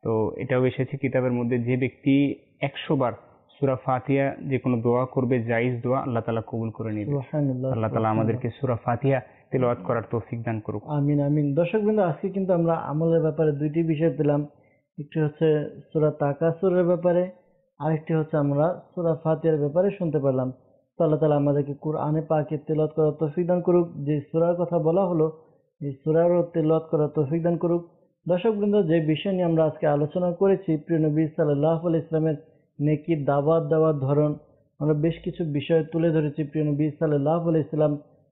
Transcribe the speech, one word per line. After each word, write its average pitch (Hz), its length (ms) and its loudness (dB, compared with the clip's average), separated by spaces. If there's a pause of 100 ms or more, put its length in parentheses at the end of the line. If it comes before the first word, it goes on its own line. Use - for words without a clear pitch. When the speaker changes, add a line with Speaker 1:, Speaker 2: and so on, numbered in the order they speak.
Speaker 1:
তো 110 340 -2
এটাও 127 280 -2
এসেছে 131 320 -2
কিতাবের 127 340 -2
মধ্যে, 120 280 -2
যে 123 180 -2
ব্যক্তি 135 580 0 (260)
একশো 143 340 -4
বার 123 180 0 (460)
সূরা 135 160 0
ফাতিহা 135 680 -2
যে 135 160 -4
কোনো 123 240 0
দোয়া 120 240 2
করবে, 127 380 0
জায়েজ 120 400 -2
দোয়া, 127 160 0
আল্লাহ 117 240 -4
তাআলা 113 240 -2
কবুল 113 220 -6
করে 113 220 -8
নেবে। 107 140 -4
Speaker 2:
সুবহানাল্লাহ, 143 500 -2
Speaker 1:
আল্লাহ 127 160 -4
তাআলা 113 160 0
Speaker 2:
সুবহানাল্লাহ। 110 240 0
Speaker 1:
আমাদেরকে 113 380 0 (120)
সূরা 123 140 0
ফাতিহা 123 460 0 (300)
তিলাওয়াত 123 320 0
করার 117 180 -2 (100)
তৌফিক 117 320 -6
দান 113 160 -4
করুক। 107 260 -8
Speaker 2:
আমিন, 147 360 0
আমিন। 143 340 0
দর্শকবৃন্দ, 208 440 0
আজকে 180 300 -2
কিন্তু 190 240 -2
আমরা 165 200 2
আমলের 165 480 0
ব্যাপারে 156 300 2
দুইটি 151 320 -2
বিষয় 160 340 0
পেলাম, 147 300 0 (520)
একটি 151 200 -6
হচ্ছে 151 600 0 (120)
সূরা 151 180 2
তাকাসুরের 165 720 0
ব্যাপারে, 175 460 2 (500)
আরেকটি 156 340 -2
হচ্ছে 156 240 0
আমরা 143 440 0 (140)
সূরা 165 280 0
ফাতিহার 160 340 2
ব্যাপারে 151 340 2
শুনতে 165 280 -2
পারলাম। 131 320 0 (460)
তো 170 60 2
আল্লাহ 156 160 2
তাআলা 151 160 4
আমাদেরকে 143 380 0
কোরআনে 151 480 -2
পাকে 156 360 -2
তেলাওয়াত 151 380 -2
করার 151 160 2
তৌফিক 156 360 -2
দান 180 140 2
করুক। 175 260 2 (180)
যে 147 160 0
সূরার 165 340 0
কথা 175 240 0
বলা 165 260 2
হলো, 160 360 0 (400)
এই 143 120 -6 (100)
সূরারও 170 400 4
তেলাওয়াত 160 460 0
করার 151 180 0
তৌফিক 151 360 -2
দান 170 140 0
করুক। 170 300 0 (420)
দর্শকবৃন্দ, 208 540 2
যে 165 160 4
বিষয় 156 320 0
নিয়ে 185 120 0
আমরা 165 220 2
আজকে 151 220 -2
আলোচনা 151 440 0
করেছি, 190 460 2
প্রিয় 160 220 -2
নবী 156 280 2
সাল্লাল্লাহু 156 600 0
আলাইহি 160 180 0
ইসলামের 160 300 0 (440)
নেকির 151 460 0
দাওয়াত 143 380 2
দেওয়ার 156 300 2
ধরন, 147 420 0 (440)
আমরা 151 140 2
বেশ 156 300 0
কিছু 180 200 -6
বিষয় 156 400 0
তুলে 165 260 0
ধরেছি। 151 340 0
প্রিয় 151 220 -4
নবী 147 240 0
সাল্লাল্লাহু 156 600 0
আলাইহি 160 180 2
ইসলাম 151 300 0 (340)